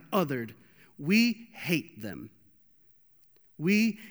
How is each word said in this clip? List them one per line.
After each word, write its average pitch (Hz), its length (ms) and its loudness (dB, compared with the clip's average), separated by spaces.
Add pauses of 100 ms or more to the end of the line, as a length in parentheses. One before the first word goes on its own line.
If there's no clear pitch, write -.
(120)
othered. 139 420 0 (440)
We 226 540 2
hate 143 500 -4
them. 92 280 -10 (1300)
We 208 420 2 (120)